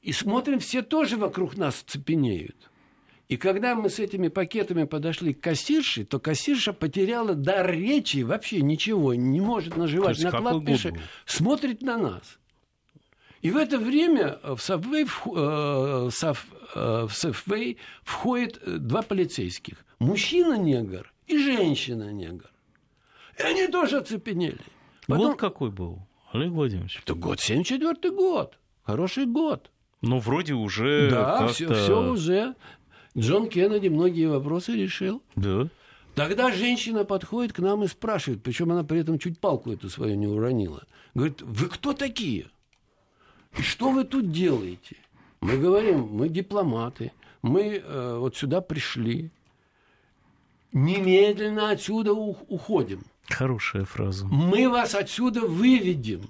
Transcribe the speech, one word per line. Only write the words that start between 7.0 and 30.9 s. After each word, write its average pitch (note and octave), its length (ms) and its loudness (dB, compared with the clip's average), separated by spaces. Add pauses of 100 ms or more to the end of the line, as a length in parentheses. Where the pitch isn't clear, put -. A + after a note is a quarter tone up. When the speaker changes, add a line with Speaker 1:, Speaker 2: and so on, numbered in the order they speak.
Speaker 1:
дар F3+ 340 2
речи, F3+ 540 0
вообще C3+ 380 -2
ничего, D3+ 520 2
не C3 280 2
может F#3+ 340 0
наживать E3 400 2
Speaker 2:
Слушайте, D#3 160 0
какой - 220 0
Speaker 1:
накладки, D3+ 180 0
Speaker 2:
год C3 80 4
Speaker 1:
ше-, F#2 120 -4
Speaker 2:
был? E2+ 80 -10 (260)
Speaker 1:
смотрит B3+ 560 0
на B3+ 160 -2
нас. A#2+ 420 -6 (1000)
И E3+ 100 0
в B3 60 2
это C#4 220 2
время C4+ 640 2
в B2+ 160 -6
Subway A#3 460 -2
вх-, - 300 -8
э, C#3+ 760 0
сав-, D3 360 -4 (260)
э, A2+ 340 0
в G#2+ 40 -6
Subway G3+ 680 -4 (260)
входит, - 600 -2
э, - 120 -4
два D3 240 -2
полицейских. E3 840 -4 (140)
Мужчина-негр F3 1120 2 (160)
и D4+ 100 2
женщина-негр. A#2+ 1120 -2 (880)
И - 40 -6
они F#4 260 2
тоже D4+ 300 2
оцепенели. F#3 640 -4 (440)
Потом G3 260 2
Speaker 2:
Год - 60 -2
какой D3+ 320 -4
был, F2+ 300 -10 (320)
Олег D3+ 200 -2
Владимирович? G#2 520 -4
Speaker 1:
Это - 100 -6
год, F2 280 -4
семьдесят C3+ 340 0
четвёртый E4 360 -2
год. F#4 460 0 (260)
Хороший F#3 420 -2
год. C#4 440 0 (320)
Speaker 2:
Ну, B2 180 2
вроде C#3 340 0
уже A#2+ 560 2